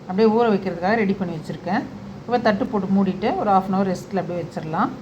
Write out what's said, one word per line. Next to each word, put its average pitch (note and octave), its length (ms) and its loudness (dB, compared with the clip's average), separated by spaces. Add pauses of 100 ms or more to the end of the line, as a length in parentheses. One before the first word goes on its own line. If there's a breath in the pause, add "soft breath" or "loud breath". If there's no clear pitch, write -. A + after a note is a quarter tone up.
அப்படியே G3 320 4
ஊற A#3+ 180 6
வைக்கிறதுக்காக F#3+ 480 0
ரெடி G3 180 2
பண்ணி F3 160 -2
வச்சுருக்கேன். F3 480 -4 (360)
இப்போ A#3+ 180 -2 (100)
தட்டு G#3 240 2
போட்டு G3 240 0
மூடிட்டு G3 340 2 (100)
ஒரு A3 120 0
half F#3+ 160 4
an G3 80 0
hour G3 120 2
ரெஸ்ட்டில் F#3 340 -4
அப்படியே E3+ 200 -4
வச்சிடலாம். D#3+ 500 -4 (100)